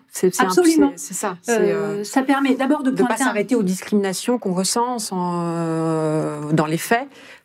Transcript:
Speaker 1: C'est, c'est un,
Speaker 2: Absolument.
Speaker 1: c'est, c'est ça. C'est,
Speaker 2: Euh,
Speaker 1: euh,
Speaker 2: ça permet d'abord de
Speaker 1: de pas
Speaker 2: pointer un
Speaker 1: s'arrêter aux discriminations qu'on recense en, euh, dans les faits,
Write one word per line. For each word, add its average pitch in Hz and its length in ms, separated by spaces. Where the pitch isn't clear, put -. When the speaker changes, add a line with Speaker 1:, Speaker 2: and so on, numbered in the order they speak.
Speaker 1:
C'est, - 240
c'est - 100
un, - 20
Speaker 2:
Absolument. 320 500
Speaker 1:
c'est, - 120
c'est 185 60
ça. 185 280
C'est, 233 180
Speaker 2:
Euh, 202 400
Speaker 1:
euh, 208 40
Speaker 2:
ça 262 180
permet 269 320
d'abord 269 300
de 254 60
Speaker 1:
de 185 60
pas 240 120
Speaker 2:
pointer 226 140
un 262 40
Speaker 1:
s'arrêter 208 280
aux 226 100
discriminations 196 760
qu'on 190 160
recense 233 580
en, 175 320
euh, 156 1080
dans 160 140
les 160 120
faits, 240 300